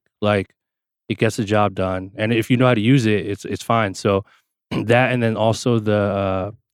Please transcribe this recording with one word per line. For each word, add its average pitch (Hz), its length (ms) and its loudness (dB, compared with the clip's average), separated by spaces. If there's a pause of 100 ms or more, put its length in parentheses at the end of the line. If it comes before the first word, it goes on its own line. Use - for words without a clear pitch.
(220)
Like, 104 320 0 (560)
it 110 100 -4
gets 113 180 0
the 110 80 -2
job 104 300 0
done. 95 400 -4
And 110 180 -2
if 113 180 -2
you 123 60 2
know 127 100 4
how 123 60 4
to 110 80 0
use 123 240 4
it, 104 220 0
it's, 101 180 -8
it's - 180 -8
fine. 110 300 0
So 98 320 0 (220)
<clears throat> - 240 -20
that, 120 420 2
and 123 100 0
then 110 140 0
also 113 420 0
the, 107 160 0
uh, 98 560 -2 (220)